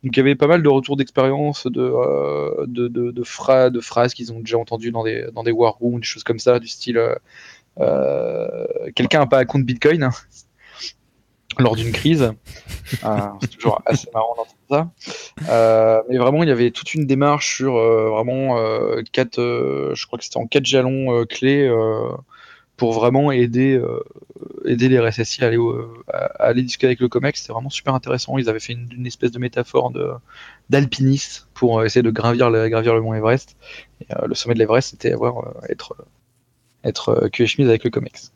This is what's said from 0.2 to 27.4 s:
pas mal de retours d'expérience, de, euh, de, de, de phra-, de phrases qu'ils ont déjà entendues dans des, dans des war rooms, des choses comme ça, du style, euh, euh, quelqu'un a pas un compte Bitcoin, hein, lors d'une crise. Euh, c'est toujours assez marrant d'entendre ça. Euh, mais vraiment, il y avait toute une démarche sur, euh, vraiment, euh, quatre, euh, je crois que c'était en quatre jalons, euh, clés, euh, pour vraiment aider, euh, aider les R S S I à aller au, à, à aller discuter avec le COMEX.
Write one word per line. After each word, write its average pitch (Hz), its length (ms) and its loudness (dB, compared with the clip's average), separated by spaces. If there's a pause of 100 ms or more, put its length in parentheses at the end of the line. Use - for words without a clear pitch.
pas 143 120 2
mal 170 140 4
de 151 60 4
retours 139 300 2
d'expérience, 139 680 0
de, 123 120 -4
euh, 73 880 -2
de, 120 220 -4
de, 120 220 -4
de 120 120 -8
phra-, 131 460 2
de 120 100 -2
phrases 120 340 0
qu'ils 117 200 -12
ont 113 80 -12
déjà 113 160 -4
entendues 117 340 -6
dans 113 140 -4
des, 110 280 -4
dans 113 100 -10
des 117 100 0
war 113 220 2
rooms, 120 260 -4
des 110 40 -12
choses - 200 -10
comme 117 140 -2
ça, 123 200 4
du 117 80 -10
style, 117 300 -6
euh, 117 180 0 (640)
euh, 67 880 -2 (260)
quelqu'un - 280 0
a 139 40 4
pas 131 140 2
un 127 60 2
compte 135 180 -2
Bitcoin, 143 400 2
hein, 127 80 0 (1500)
lors 113 180 4
d'une 113 160 -4
crise. 143 400 2 (720)
Euh, 107 120 0 (220)
c'est 123 120 -6
toujours - 340 -2
assez - 280 0
marrant 117 220 -2
d'entendre - 200 -10 (140)
ça. - 800 -4
Euh, 113 600 4
mais 127 80 0
vraiment, 135 260 4
il 160 60 4
y - 20 4
avait 120 200 4
toute - 220 -10
une 156 120 0
démarche 143 500 0
sur, 131 220 -2
euh, 113 320 4
vraiment, 123 480 -2
euh, 110 440 -2 (120)
quatre, 127 260 -2
euh, 120 560 -2
je - 120 -10
crois 117 120 -10
que - 60 -14
c'était - 120 -8
en 117 100 -4
quatre 139 180 0
jalons, 131 480 0
euh, 117 120 2
clés, 139 420 2
euh, 113 420 0 (680)
pour 117 160 0
vraiment 127 380 4
aider, 127 460 4
euh, - 240 -2 (640)
aider 123 240 2
les 127 100 6
R 117 80 4
S 107 120 -2
S - 180 -4
I 131 60 0
à 123 40 4
aller 117 100 2
au, 117 540 -4
à, - 60 -4
à - 300 -2
aller 120 160 2
discuter 127 240 0
avec 123 120 2
le 123 100 2
COMEX. 135 320 -2